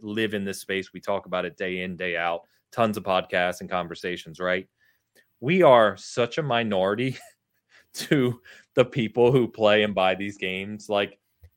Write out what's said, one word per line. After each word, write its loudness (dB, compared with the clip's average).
live -4
in -6
this -8
space. -8
We -18
talk -6
about -6
it -12
day -6
in, -8
day -6
out, -4
tons -2
of -10
podcasts -2
and -14
conversations, -8
right? -4
We 2
are 8
such -4
a -2
minority 0
<laughs> -20
to 0
the 6
people 2
who 4
play 4
and 0
buy 2
these -6
games. -8
Like, -2